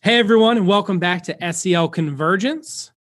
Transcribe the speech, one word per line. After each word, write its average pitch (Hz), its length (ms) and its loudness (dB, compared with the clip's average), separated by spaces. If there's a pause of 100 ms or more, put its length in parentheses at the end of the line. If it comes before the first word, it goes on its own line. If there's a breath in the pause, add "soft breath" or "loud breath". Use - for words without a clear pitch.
Hey, 233 200 2
everyone, 226 360 4
and 190 120 0
welcome 202 320 0
back 175 240 -2
to - 200 -10
S 170 220 -6
E 180 80 2
L 170 140 2
Convergence. 175 1040 -4 (120)